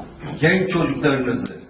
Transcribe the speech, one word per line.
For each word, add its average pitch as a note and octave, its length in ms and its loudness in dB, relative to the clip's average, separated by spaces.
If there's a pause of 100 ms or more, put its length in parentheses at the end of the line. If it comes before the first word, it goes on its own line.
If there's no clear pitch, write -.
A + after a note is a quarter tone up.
(400)
genç F3+ 300 4
çocuklarınızı, C3+ 760 0 (240)